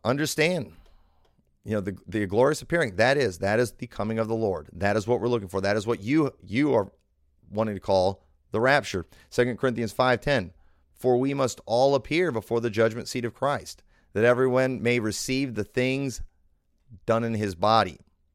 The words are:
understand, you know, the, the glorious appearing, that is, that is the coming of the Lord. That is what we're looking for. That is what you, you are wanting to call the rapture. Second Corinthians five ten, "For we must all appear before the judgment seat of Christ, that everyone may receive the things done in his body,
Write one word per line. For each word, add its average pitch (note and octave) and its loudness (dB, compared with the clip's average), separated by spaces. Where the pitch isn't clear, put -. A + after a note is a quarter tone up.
understand, D3+ -2
you F2+ -8
know, G#2+ 0
the, F2+ -8
the G#2+ -2
glorious B2+ 2
appearing, C#3+ -4
that B2+ 4
is, G2+ -2
that G2+ 0
is B2 0
the - -14
coming A2 -6
of A2 -2
the A2+ -2
Lord. F#2+ -4
That G2+ 0
is G2 0
what A#2+ 2
we're A2 -2
looking A2+ -2
for. F#2+ -4
That G2+ 0
is G#2 -4
what A2+ -2
you, C#3 2
you B2+ 0
are G2 0
wanting G#2+ -2
to F#2+ -8
call G2 2
the A2 -2
rapture. A#2+ 0
Second B2 0
Corinthians A#2 -2
five B2+ 2
ten, A#2+ -2
"For B2+ 2
we C#3 0
must C3+ -2
all C3 4
appear D#3 0
before A#2 -2
the A#2 -2
judgment A2+ 0
seat A#2+ -6
of A2 -8
Christ, C3 -6
that G#2 2
everyone B2+ 2
may A#2+ 2
receive B2 -4
the G#2 -4
things C3 -4
done A2+ 2
in A#2 -2
his G#2 -2
body, G2+ 2